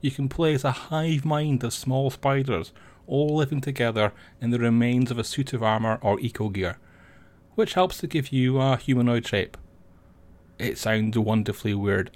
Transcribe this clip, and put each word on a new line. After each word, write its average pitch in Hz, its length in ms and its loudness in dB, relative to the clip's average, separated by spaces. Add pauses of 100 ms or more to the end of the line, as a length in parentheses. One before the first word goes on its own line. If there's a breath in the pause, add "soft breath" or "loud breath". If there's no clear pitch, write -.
you 139 100 -2
can 135 180 -4
play 160 240 0
as 135 100 0
a 135 80 0
hive 156 540 -2
mind 151 380 0
of 120 100 -4
small 135 360 -2
spiders, 135 640 -2 (340 loud breath)
all 151 300 0
living 151 240 0
together 120 540 0 (260 loud breath)
in 117 120 -2
the 120 80 2
remains 120 520 4
of 120 60 -4
a 113 80 -4
suit - 260 -4
of 117 120 -4
armour 110 380 2
or 104 200 2
eco 110 260 -4
gear, 95 300 -2 (800 loud breath)
which - 180 0
helps 185 240 2
to 170 100 -8
give 147 240 -2
you 131 300 2
a 131 160 2
humanoid 120 500 2
shape. 95 300 -2 (1000)
It 120 200 -4
sounds 110 400 0
wonderfully 107 560 0
weird, 98 420 0